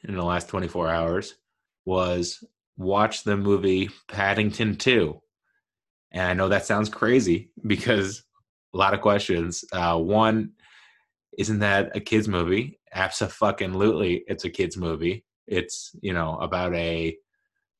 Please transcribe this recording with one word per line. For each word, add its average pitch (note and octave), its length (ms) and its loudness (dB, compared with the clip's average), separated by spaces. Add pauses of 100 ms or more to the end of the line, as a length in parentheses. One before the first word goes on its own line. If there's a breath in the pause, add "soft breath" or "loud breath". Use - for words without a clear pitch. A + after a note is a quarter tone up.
in G2+ 120 -8
the F2+ 80 -4
last F2 260 -2
twenty-four F2 380 -2
hours E2 480 -2 (500)
was F2+ 580 -2 (340)
watch G2 460 0
the G#2 140 2
movie G2 520 2 (180)
Paddington G#2 720 0
Two. F#2+ 440 2 (920)
And F2+ 160 -2
I F2+ 60 2
know F#2+ 160 2
that G2 160 2
sounds G#2+ 240 0
crazy A2+ 600 2 (140)
because G#2 580 0 (500)
a F#2 40 -8
lot G2 160 4
of G#2 80 0
questions. F2+ 720 0
Uh, E2+ 260 0
one, A2 540 2 (840 soft breath)
isn't G#2 220 -2
that G2+ 360 2
a G#2 40 -4
kid's G#2+ 280 0
movie? F#2+ 520 0 (160)
Abso-fucking-lutely, F#2+ 1300 0
it's - 180 -8
a F2 40 -6
kid's F2+ 280 -4
movie. E2+ 480 -4 (220)
It's, - 540 -6
you F#2+ 120 -4
know, D#2+ 240 -2
about F2+ 380 -2
a E2 420 -4 (640)